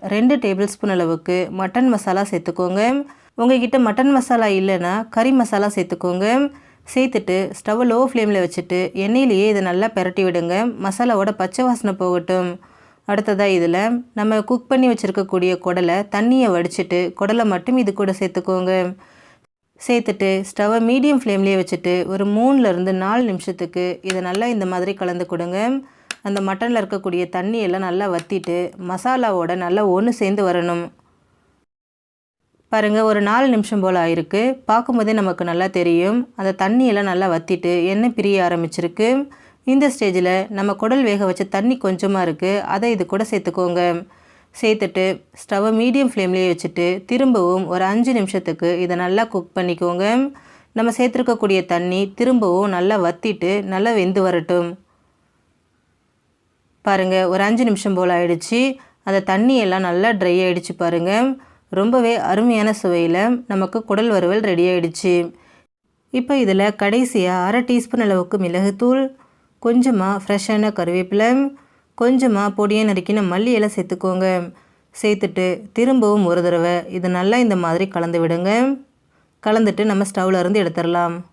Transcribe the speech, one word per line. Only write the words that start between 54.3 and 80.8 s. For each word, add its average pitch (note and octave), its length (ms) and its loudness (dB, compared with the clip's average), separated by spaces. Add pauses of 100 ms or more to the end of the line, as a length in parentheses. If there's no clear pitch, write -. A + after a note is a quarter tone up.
பாருங்க, F#3 300 2 (160)
ஒரு G3 160 2
அஞ்சு A#3 220 2
நிமிஷம் G3 280 0
போல F3+ 220 2
ஆயிடுச்சு. F3 400 0 (480)
அந்த G3 120 2 (120)
தண்ணி A#3+ 320 4
எல்லாம் F#3 240 0
நல்லா F#3+ 240 2 (100)
ட்ரை F3+ 120 2 (120)
ஆயிடுச்சு F3 280 -2 (100)
பாருங்க. E3+ 280 0 (680)
ரொம்பவே A#3 340 2 (160)
அருமையான G#3+ 520 2
சுவையில F3 440 2 (260)
நமக்கு F#3+ 380 -2
குடல் A3 260 2
வறுவல் F#3 340 2
ரெடி F3 220 2
ஆயிடுச்சு. F3 420 0 (1040)
இப்போ B3+ 140 -2 (120)
இதுல G3 240 2 (140)
கடைசியா G3+ 520 0 (140)
அரை B3 120 0 (100)
டீஸ்பூன் A#3+ 360 0
அளவுக்கு F#3 380 0
மிளகுத்தூள், G3+ 580 0 (640)
கொஞ்சமா A#3 420 2 (140)
ஃப்ரெஷ்ஷான G#3 560 0
கருவேப்பிலை, F#3 500 0 (720)
கொஞ்சமா A#3+ 420 2 (140)
பொடியா G#3 320 2
நறுக்கின G#3 320 0 (100)
மல்லி A3 280 0
இலை G#3 160 2
சேர்த்துக்கோங்க. F#3 520 -2 (760)
சேர்த்துட்டு G3+ 460 0 (300)
திரும்பவும் G#3+ 540 4
ஒரு F3 160 2
தடவை F3 280 2 (220)
இதை F3+ 180 -2
நல்லா F#3+ 300 2
இந்த G3+ 180 2
மாதிரி E3+ 220 0 (100)
கலந்து E3+ 280 -2
விடுங்க. E3+ 280 0 (960)
கலந்துட்டு G#3+ 440 2
நம்ம G3 200 0
ஸ்டவ்ல F#3 320 0
இருந்து G3+ 200 2
எடுத்துடலாம். E3+ 520 -2 (180)